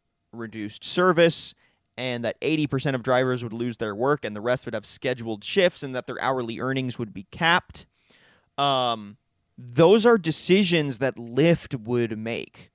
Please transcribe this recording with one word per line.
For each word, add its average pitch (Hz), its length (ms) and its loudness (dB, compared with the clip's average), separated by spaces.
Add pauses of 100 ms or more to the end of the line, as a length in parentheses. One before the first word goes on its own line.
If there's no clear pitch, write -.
(320)
reduced 110 540 -12
service 170 720 2 (420)
and 120 260 -6
that 110 180 -4
eighty 151 260 0
percent 135 280 -2
of 117 80 -6
drivers 127 400 0
would 110 100 -8
lose 117 240 -6
their 107 180 -4
work 135 280 0
and 104 120 -6
the 104 60 -10
rest 123 240 -2
would 117 100 -10
have 107 100 -8
scheduled 117 580 -6
shifts - 380 2
and 131 140 -8
that 123 120 -6
their 127 140 -8
hourly 120 380 -2
earnings 131 400 -4
would 110 140 -8
be 98 180 -14
capped, - 540 0 (720)
um, 123 600 -2 (400)
those 165 480 4
are 233 120 6
decisions 165 800 2
that 131 180 -2
Lyft 131 680 0
would 117 320 -2
make. 110 580 -10